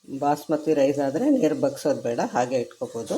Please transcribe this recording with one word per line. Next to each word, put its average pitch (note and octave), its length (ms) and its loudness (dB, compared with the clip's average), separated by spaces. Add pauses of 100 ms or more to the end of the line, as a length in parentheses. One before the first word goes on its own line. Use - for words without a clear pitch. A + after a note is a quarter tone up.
ಬಾಸ್ಮತಿ D3 680 -2
ರೈಸ್ C#3+ 320 4
ಆದ್ರೆ G#3+ 240 -2
ನೀರು D#3 340 4
ಬಗ್ಸೋದು C3+ 380 0
ಬೇಡ, A#2+ 180 -2 (120)
ಹಾಗೆ B2+ 280 0
ಇಟ್ಕೋಬೋದು. - 580 -6